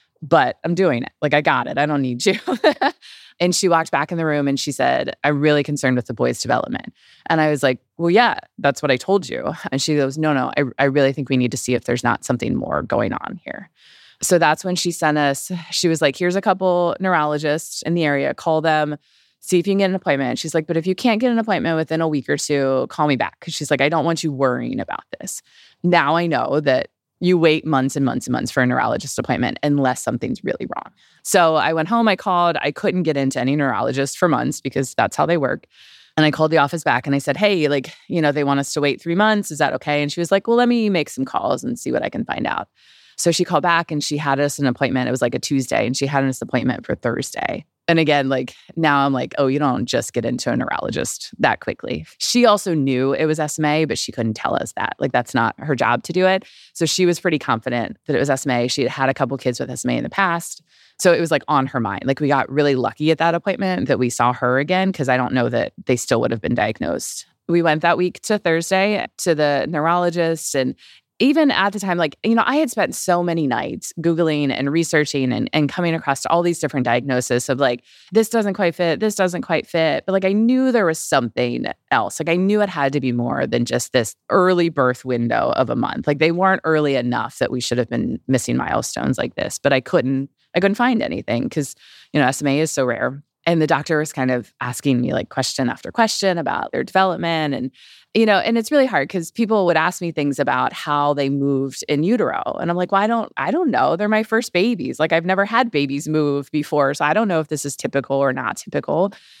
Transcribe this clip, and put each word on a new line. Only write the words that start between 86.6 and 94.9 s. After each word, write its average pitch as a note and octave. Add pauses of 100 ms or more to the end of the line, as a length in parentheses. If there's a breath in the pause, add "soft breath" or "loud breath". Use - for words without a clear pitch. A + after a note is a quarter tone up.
early D3+
enough A#2+
that -
we B2+
should A#2+
have A#2
been -
missing B2
milestones B2+
like -
this, -
but C#3
I C3
couldn't, C3+ (260)
I F3+
couldn't G3
find A#3+
anything -
'cause, - (360 loud breath)
you D3+
know, C3
S C#3
M D3
A C#3
is D#3
so C3+
rare. B2 (220)
And E3+
the D#3
doctor D3+
was D3+
kind B2+
of B2
asking B2